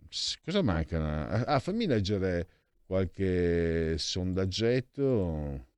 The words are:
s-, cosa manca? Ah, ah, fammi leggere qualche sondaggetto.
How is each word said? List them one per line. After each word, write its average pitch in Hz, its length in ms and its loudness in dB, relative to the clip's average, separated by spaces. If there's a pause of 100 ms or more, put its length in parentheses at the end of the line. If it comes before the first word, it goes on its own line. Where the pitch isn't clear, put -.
s-, - 340 -6
cosa 196 180 0
manca? 80 680 0
Ah, 117 280 0
ah, 131 40 2
fammi 220 280 -2
leggere 95 600 0 (380)
qualche 85 1120 2
sondaggetto. 92 1800 -2